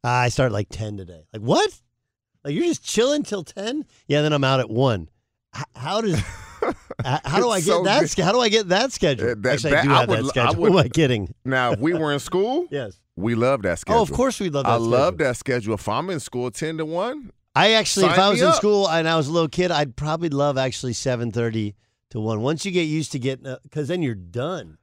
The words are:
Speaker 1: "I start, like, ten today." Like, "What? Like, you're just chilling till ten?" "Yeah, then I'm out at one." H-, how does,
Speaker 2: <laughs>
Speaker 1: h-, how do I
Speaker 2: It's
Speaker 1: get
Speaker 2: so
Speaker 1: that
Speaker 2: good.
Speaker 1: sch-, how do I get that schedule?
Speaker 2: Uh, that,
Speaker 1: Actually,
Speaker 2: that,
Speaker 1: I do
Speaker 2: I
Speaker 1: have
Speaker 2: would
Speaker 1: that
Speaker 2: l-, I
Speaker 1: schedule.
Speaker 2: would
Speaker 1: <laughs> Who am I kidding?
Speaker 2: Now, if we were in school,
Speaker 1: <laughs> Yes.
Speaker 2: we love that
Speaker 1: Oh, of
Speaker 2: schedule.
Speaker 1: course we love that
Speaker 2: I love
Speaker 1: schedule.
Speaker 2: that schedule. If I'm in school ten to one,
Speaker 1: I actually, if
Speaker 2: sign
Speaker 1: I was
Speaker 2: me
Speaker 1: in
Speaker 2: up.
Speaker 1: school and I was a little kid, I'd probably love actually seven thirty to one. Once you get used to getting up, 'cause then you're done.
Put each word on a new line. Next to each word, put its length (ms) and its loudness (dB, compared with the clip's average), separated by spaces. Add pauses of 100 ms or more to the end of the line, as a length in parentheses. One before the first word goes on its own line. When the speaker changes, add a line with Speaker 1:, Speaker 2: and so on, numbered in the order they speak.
Speaker 1:
"I 260 2
start, 220 2
like, 160 -2
ten 300 -8
today." 340 -16
Like, 100 -12
"What? 380 0 (640)
Like, 100 -6
you're 120 0
just 180 -2
chilling 380 0
till 220 -6
ten?" 420 -8 (220)
"Yeah, 120 2
then 140 2
I'm 100 2
out 160 4
at 80 -4
one." 400 0 (480)
H-, 80 -10 (100)
how 280 -4
does, 160 0
Speaker 2:
<laughs> 440 -10
Speaker 1:
h-, 120 -2 (500)
how 160 -2
do 80 2
I 100 0
Speaker 2:
It's 80 -2
Speaker 1:
get 60 4
Speaker 2:
so 120 2
Speaker 1:
that 160 4
Speaker 2:
good. 100 0
Speaker 1:
sch-, 100 -2
how 120 2
do 80 4
I 80 2
get 200 2
that 240 2
schedule? 380 0
Speaker 2:
Uh, 80 -2
that, 160 0
Speaker 1:
Actually, 180 -2
Speaker 2:
that, 80 4
Speaker 1:
I 40 0
do 80 2
Speaker 2:
I 80 6
Speaker 1:
have 80 0
Speaker 2:
would 100 2
Speaker 1:
that 40 -2
Speaker 2:
l-, 40 -2
I 40 -2
Speaker 1:
schedule. 320 0
Speaker 2:
would 100 4
Speaker 1:
<laughs> 0 -
Who 60 6
am 60 4
I 40 0
kidding? 460 0 (100)
Speaker 2:
Now, 280 0
if 80 -4
we 140 0
were 180 -2
in 80 -2
school, 480 -2
Speaker 1:
<laughs> 20 -20
Yes. 300 -8 (160)
Speaker 2:
we 180 -2
love 280 2
that 260 -2
Speaker 1:
Oh, 140 4
of 60 0
Speaker 2:
schedule. 80 -6
Speaker 1:
course 240 0
we 100 -2
love 140 -2
that 60 2
Speaker 2:
I 60 4
love 380 2
Speaker 1:
schedule. 120 -2
Speaker 2:
that 100 -2
schedule. 380 -2
If 140 -6
I'm 220 -4
in 100 -6
school 300 -6
ten 280 -8
to 60 -4
one, 480 -6 (240)
Speaker 1:
I 160 6
actually, 340 4
if 80 4
Speaker 2:
sign 60 6
Speaker 1:
I 100 6
was 100 2
Speaker 2:
me 60 6
Speaker 1:
in 40 6
Speaker 2:
up. 60 6
Speaker 1:
school 320 2
and 200 2
I 80 2
was 120 2
a 40 -4
little 160 2
kid, 240 0
I'd 240 0
probably 320 -4
love 300 0
actually 340 -4
seven 400 -4
thirty 420 -2 (360)
to 100 -8
one. 200 -2
Once 240 -2
you 60 -6
get 140 0
used 280 -4
to 60 -6
getting 300 -6
up, 120 -12 (100)
'cause 180 -6
then 120 -2
you're 140 -2
done. 680 -10